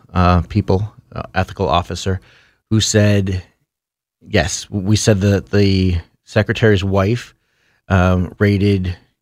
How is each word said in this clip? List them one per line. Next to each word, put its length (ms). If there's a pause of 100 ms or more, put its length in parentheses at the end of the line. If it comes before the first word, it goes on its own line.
(140)
uh, 280
people, 520 (180)
uh, 100 (120)
ethical 340
officer, 520 (500)
who 100
said, 640 (800)
"Yes, 480
we 260
said 240
that 300
the 480 (260)
secretary's 580
wife, 520 (540)
um, 500
rated 580 (260)